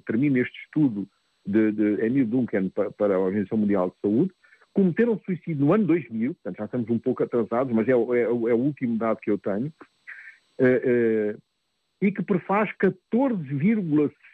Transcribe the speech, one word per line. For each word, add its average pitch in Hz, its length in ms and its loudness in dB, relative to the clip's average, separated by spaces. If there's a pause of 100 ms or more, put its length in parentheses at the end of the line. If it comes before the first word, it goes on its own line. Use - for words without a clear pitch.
termina 127 340 0
este - 160 -4 (100)
estudo 113 420 0 (380)
de, 107 260 2
de 107 340 0
Emile 127 200 2
Durkheim 107 440 -2
pa-, - 220 -4
para 101 240 0
a 92 40 2
Organização 95 380 -2
Mundial 101 320 0
de - 120 -20
Saúde, 120 300 0 (400)
cometeram 202 540 2
suicídio 160 400 -4
no 156 80 4
ano 214 120 2
dois 160 240 0
mil, 113 260 -4
portanto 92 220 -12
já 107 80 -8
estamos 113 260 -6
um 113 80 0
pouco 127 240 -2
atrasados, 120 500 -2
mas 110 160 0
é 127 60 4
o, 120 180 0
é 120 160 2
o, 117 200 0
é 120 40 2
o 113 40 4
último 127 420 -2
dado 110 200 -2
que 110 120 -4
eu 101 80 0
tenho, 117 340 -4 (840)
eh, 127 260 4
eh, 113 500 2 (680)
e 196 100 2
que 196 100 -6
prefaz 196 520 -2
catorze 220 680 -2
vírgula 151 680 0 (220)